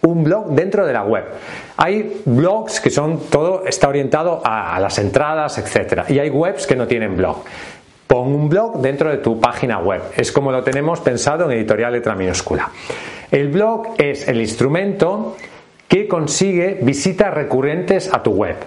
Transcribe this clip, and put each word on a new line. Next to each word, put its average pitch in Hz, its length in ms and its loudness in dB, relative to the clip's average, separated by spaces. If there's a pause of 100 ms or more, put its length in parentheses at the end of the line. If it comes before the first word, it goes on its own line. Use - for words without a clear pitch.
Un 165 200 4
blog 170 280 2
dentro 190 360 2
de 143 60 0
la 113 100 0
web. 101 220 0 (520)
Hay 202 500 0
blogs 175 520 2
que - 120 2
son, 151 280 0 (120)
todo 180 360 2
está 139 220 2
orientado 147 560 0
a, 104 320 0
a - 20 -2
las 95 220 0
entradas, 147 580 0
etcétera. - 500 0
Y 139 120 2
hay 151 100 0
webs 160 380 -2
que 135 80 4
no 123 100 0
tienen 110 300 0
blog. 87 220 0 (680)
Pon 123 260 4
un 147 160 2
blog 202 320 2
dentro 143 300 0
de 143 60 0
tu 113 240 0
página 120 380 0
web. 90 240 0 (140)
Es 120 140 0
como 139 220 2
lo 127 100 0
tenemos 143 380 0
pensado 147 460 0
en 131 100 0
Editorial 110 380 2
Letra 117 200 0
Minúscula. 90 560 -2 (600)
El 143 180 2
blog 214 500 0
es 143 300 0
el 120 120 2
instrumento 180 960 0 (520)
que 202 180 2
consigue 185 760 0
visitas 165 520 0
recurrentes 156 760 0
a 123 100 0
tu 120 100 2
web. 95 220 0 (120)